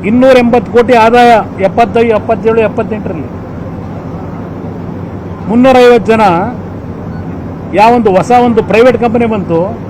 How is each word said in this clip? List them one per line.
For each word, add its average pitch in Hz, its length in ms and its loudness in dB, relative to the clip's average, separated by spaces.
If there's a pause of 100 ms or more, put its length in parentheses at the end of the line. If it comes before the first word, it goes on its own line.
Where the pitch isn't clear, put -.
ಇನ್ನೂರ 254 300 4
ಎಂಬತ್ತು 240 360 2
ಕೋಟಿ 240 200 4
ಆದಾಯ 226 680 4
ಎಪ್ಪತ್ತೈದು, 233 460 0
ಎಪ್ಪತ್ತೇಳು, 220 520 0
ಎಪ್ಪತ್ತೆಂಟರಲ್ಲಿ. 196 760 -6 (2000)
ಮುನ್ನೂರೈವತ್ತು 247 580 4
ಜನ 220 140 2 (1500)
ಯಾವೊಂದು 214 400 4
ಹೊಸ 180 160 0 (140)
ಒಂದು 226 180 2
ಪ್ರೈವೇಟ್ 233 360 2
ಕಂಪನಿ 233 280 0
ಬಂತು 196 640 -2